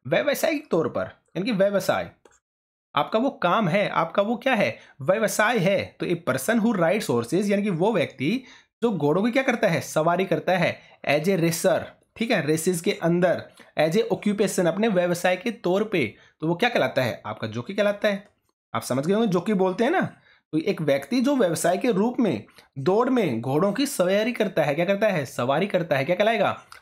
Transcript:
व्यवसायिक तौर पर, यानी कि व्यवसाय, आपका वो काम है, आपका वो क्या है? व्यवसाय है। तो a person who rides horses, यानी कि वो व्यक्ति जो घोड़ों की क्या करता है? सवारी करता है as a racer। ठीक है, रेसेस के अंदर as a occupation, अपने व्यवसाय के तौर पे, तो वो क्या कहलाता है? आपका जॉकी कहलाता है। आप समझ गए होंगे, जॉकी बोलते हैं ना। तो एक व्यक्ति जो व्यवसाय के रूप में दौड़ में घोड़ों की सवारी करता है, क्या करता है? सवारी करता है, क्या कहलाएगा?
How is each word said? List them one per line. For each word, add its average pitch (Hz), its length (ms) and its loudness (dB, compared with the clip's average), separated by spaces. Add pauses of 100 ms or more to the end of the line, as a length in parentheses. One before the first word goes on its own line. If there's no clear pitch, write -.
व्यवसायिक 277 640 0
तौर 160 180 0
पर, 95 140 -4 (340)
यानी 165 60 -6
कि 240 100 -2
व्यवसाय, 170 580 0 (840)
आपका 147 240 0
वो 254 120 0
काम 185 380 0
है, 190 200 0
आपका - 340 -2
वो 233 140 -2
क्या 262 180 0
है? 156 220 0 (260)
व्यवसाय 208 560 2
है। 175 420 0
तो - 60 -4
a 170 100 -2 (120)
person 226 320 0
who 220 160 2
rides 175 340 0
horses, 160 400 0
यानी 202 120 0
कि 208 80 -2
वो 180 220 2
व्यक्ति 180 500 -2 (400)
जो 233 80 2
घोड़ों 160 320 2
की 233 80 2
क्या 269 120 0
करता 247 260 0
है? 160 120 0
सवारी 170 440 0
करता 180 340 0
है 151 200 0 (300)
as 156 200 0
a 190 120 2
racer। 165 400 0 (360)
ठीक 233 140 -4
है, 175 160 0
रेसेस 160 340 0
के 196 120 -2
अंदर 175 500 2 (360)
as 160 160 2
a 220 80 4 (100)
occupation, 196 540 0
अपने 196 220 0
व्यवसाय 180 480 0
के 208 140 -4
तौर 196 340 0
पे, 165 300 -2 (260)
तो 156 60 -4
वो 165 80 0
क्या 214 140 0
कहलाता 135 340 0
है? 117 240 -4
आपका 110 220 -8
जॉकी 120 260 -8
कहलाता 202 340 0
है। 196 200 -4 (460)
आप 113 80 -4
समझ 135 240 -4
गए 196 80 2
होंगे, 226 140 2
जॉकी 180 260 0
बोलते 185 300 0
हैं 262 60 2
ना। 370 100 0 (520)
तो 156 60 0
एक 180 240 -2
व्यक्ति 143 380 0
जो 277 160 2
व्यवसाय 175 400 2
के 233 160 0
रूप 214 280 0
में 151 240 0 (340)
दौड़ 196 320 2
में 175 300 0
घोड़ों 151 320 0
की 262 140 -2
सवारी 202 460 0
करता 208 300 -2
है, 147 120 0
क्या 170 100 0
करता 196 220 0
है? 180 200 0
सवारी 135 400 -2
करता 175 300 0
है, 135 80 0
क्या 175 120 0
कहलाएगा? 202 460 0 (200)